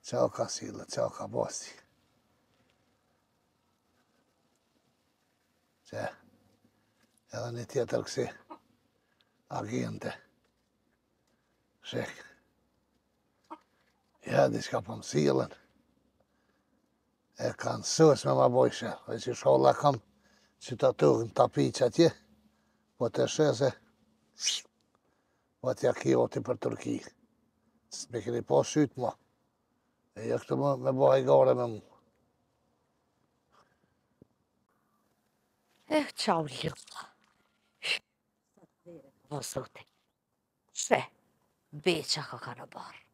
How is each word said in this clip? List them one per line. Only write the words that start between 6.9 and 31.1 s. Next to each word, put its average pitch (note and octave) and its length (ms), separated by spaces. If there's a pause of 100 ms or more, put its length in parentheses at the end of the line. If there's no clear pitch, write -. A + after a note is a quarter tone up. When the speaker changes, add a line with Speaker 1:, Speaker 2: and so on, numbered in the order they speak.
Speaker 1:
edhe A2+ 240
një A#2+ 160
tjetër A#2 320
kësi - 220 (1300)
agente. A2+ 560 (1700)
Shek. - 260 (2250)
Ja, C#3 260
diçka A2+ 320
po - 140
më - 80
sillen. C2+ 500 (1800)
E C#2+ 180
kanë A#2 320
sës D3 400
me C3+ 80
ma C3 160
boj B2 220
shef. - 340
E A#2 140
që B2 160
sholla C3+ 420
kam C#3+ 160 (680)
që - 180
ta C3 120
tukë A#2+ 360
në - 80
tapi B2+ 360
që B2 160
atje, E3 200 (920)
po A#2+ 80
të - 220
shese, C3+ 400 (1900)
po B2+ 120
t'ja B2+ 200
ki C3 200
oti B2 280
për A#2+ 200
Turki. - 340 (960)
Së - 180
me A2+ 120
keni A#2+ 200
po C#3 200
sytë D3 400
mo. A#2+ 100 (1040)
E A2+ 140
jo A#2+ 100
këtu - 180
më, C#3 120 (100)
me C3+ 160
bo C3+ 160